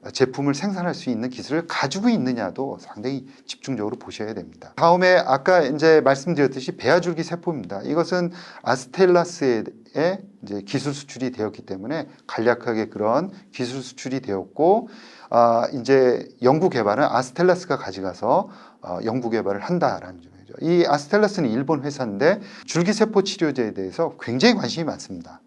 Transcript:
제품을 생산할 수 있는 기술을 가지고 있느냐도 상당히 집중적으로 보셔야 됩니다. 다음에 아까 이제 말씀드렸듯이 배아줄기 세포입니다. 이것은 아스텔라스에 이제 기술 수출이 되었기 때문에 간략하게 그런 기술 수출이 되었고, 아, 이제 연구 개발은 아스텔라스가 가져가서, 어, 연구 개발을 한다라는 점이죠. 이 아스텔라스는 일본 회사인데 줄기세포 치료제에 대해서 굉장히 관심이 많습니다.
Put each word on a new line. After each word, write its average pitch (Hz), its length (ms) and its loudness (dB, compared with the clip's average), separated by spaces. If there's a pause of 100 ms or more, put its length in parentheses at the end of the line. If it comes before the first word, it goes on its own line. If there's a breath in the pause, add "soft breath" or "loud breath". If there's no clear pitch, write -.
(120)
제품을 139 420 0
생산할 180 400 -4
수 - 160 -8
있는 120 200 -4
기술을 135 380 -4
가지고 185 420 -2
있느냐도 127 720 -2
상당히 127 440 -8 (200 loud breath)
집중적으로 110 520 -6
보셔야 - 360 -10
됩니다. 85 420 -14
다음에 180 400 6
아까 156 460 4
이제 151 400 6
말씀드렸듯이 139 760 0
배아줄기 165 480 2
세포입니다. 143 600 -6
이것은 170 480 0 (320 loud breath)
아스텔라스에 143 1000 2 (800)
이제 101 220 -8
기술 135 280 -4
수출이 127 380 -8
되었기 107 340 -6
때문에 113 440 -8 (180 loud breath)
간략하게 113 600 0
그런 117 420 0 (200 loud breath)
기술 123 300 -6
수출이 131 380 -8
되었고, 143 680 -2 (400 loud breath)
아, 117 440 4
이제 127 540 2 (140)
연구 139 280 4
개발은 113 340 2
아스텔라스가 151 720 0
가져가서, 101 720 -2 (320 loud breath)
어, 90 240 -8
연구 117 240 -4
개발을 101 320 -2
한다라는 101 600 -4
점이죠. - 400 -20
이 170 240 4
아스텔라스는 180 640 2
일본 139 340 -2
회사인데 143 580 0 (240 loud breath)
줄기세포 208 580 0
치료제에 131 500 -2
대해서 98 460 -6
굉장히 147 360 2
관심이 165 280 -4
많습니다. 92 640 -10